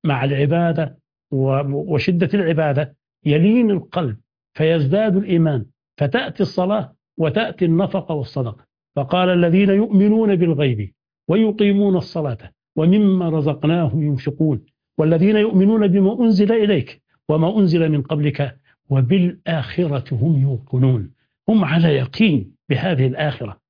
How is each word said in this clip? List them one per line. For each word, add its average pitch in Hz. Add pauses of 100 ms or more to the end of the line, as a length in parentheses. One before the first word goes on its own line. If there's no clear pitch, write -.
مع 139
العبادة 147 (320)
و-، 139
وشدة 170
العبادة 156 (300)
يلين 208
القلب 160 (360)
فيزداد 165
الإيمان، 165 (320)
فتأتي 208
الصلاة 190 (220)
وتأتي 180
النفقة 165
والصدقة. 120 (300)
فقال: 180
"الذين 180
يؤمنون 208
بالغيب 139 (360)
ويقيمون 202
الصلاة 147 (380)
ومما 185
رزقناهم 156
ينفقون، 143 (320)
والذين 165
يؤمنون 208
بما 202
أنزل 208
إليك 208 (280)
وما 165
أنزل 165
من 147
قبلك 147 (300)
وبالآخرة 147
هم 139
يوقنون". 127 (380)
هم 214
على 165
يقين 139 (140)
بهذه 139
الآخرة. 127 (100)